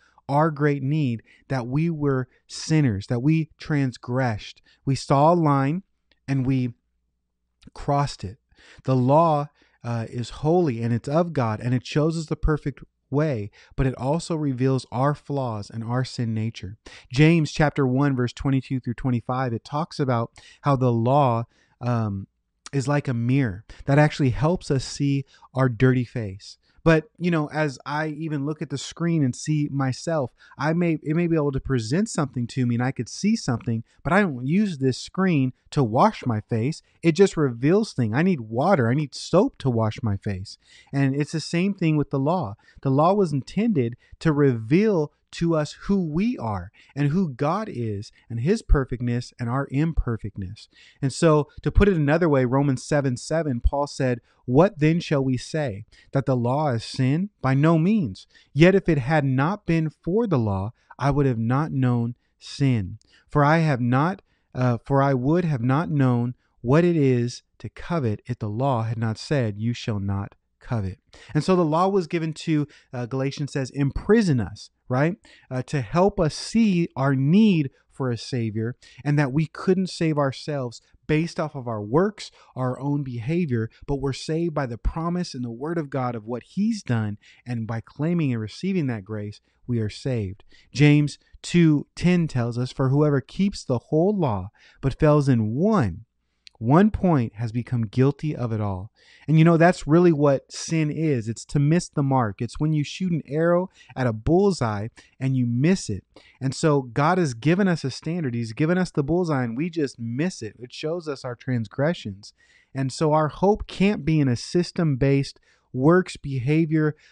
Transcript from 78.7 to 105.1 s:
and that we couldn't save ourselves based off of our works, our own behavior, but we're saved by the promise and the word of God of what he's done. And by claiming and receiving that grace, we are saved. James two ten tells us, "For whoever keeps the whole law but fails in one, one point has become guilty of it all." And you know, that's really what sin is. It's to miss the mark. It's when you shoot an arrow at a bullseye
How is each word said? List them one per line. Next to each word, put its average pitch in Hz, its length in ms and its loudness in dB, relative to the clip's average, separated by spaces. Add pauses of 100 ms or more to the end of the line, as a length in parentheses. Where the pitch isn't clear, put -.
and 147 140 2
that 139 140 0
we 151 140 0
couldn't 185 420 0
save 156 300 -2
ourselves 135 640 -4 (240)
based 156 320 -2
off 156 160 -4
of 123 140 -8
our 110 120 -4
works, 156 520 0 (240)
our 127 240 -2
own 143 240 -2
behavior, 123 640 -2 (160)
but 139 140 -2
we're 135 120 -2
saved 165 400 -4
by 147 140 -4
the 113 120 -8
promise 170 540 -4
and 127 120 -6
the 120 60 -6
word 147 280 -6
of 143 120 -4
God 123 260 -4
of 107 80 -12
what 117 180 -8
he's 208 400 -2
done. 110 360 -2 (280)
And 117 220 -6
by 113 120 -6
claiming 156 520 -2
and 113 80 -2
receiving 165 480 -4
that 110 160 -6
grace, 104 360 -10 (260)
we 120 120 -2
are 107 120 -2
saved. 110 520 -6 (300)
James 147 460 4 (220)
two 160 540 4
ten 175 320 2
tells 120 320 -4
us, 127 140 -4
"For 135 160 0
whoever 143 320 2
keeps - 440 -4
the 123 140 0
whole 180 380 0
law 107 340 -2 (300)
but 135 180 -2
fails 151 300 4
in 113 260 2
one, 139 500 0 (540)
one 160 320 6
point 147 460 0
has 110 160 -6
become 117 340 -4
guilty 139 500 0
of 120 160 -6
it 107 80 -4
all." 101 300 -6 (360)
And 156 120 4
you 160 60 8
know, 170 120 6
that's 170 300 4
really 170 260 6
what 143 400 2
sin 156 380 -2
is. 143 380 -2
It's 113 180 -8
to 147 140 0
miss 156 280 2
the - 140 -4
mark. 127 400 0
It's - 160 -8
when 156 140 0
you 151 100 0
shoot 180 300 -4
an 156 140 -2
arrow 175 440 0 (260)
at 127 120 0
a 117 40 -2
bullseye 117 760 0 (320)